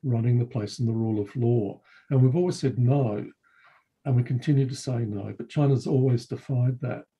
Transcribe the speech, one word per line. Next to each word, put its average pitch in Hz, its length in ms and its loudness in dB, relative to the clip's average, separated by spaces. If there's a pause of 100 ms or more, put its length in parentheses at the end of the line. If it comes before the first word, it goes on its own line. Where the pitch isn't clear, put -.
running 120 340 2
the 117 60 2
place 107 340 -6
and 120 80 0
the 113 60 0
rule 110 280 0
of 101 140 -6
law? 117 460 0 (300)
And 131 120 6
we've 127 140 4
always 180 220 0
said 123 200 -2
no, 123 480 0 (760)
and 131 120 2
we 123 80 2
continue 135 440 0
to 135 60 -8
say 123 240 -6
no, 104 400 -6
but - 100 -12
China's 139 380 2
always 131 400 2
defied 127 540 -2
that. - 240 -6 (160)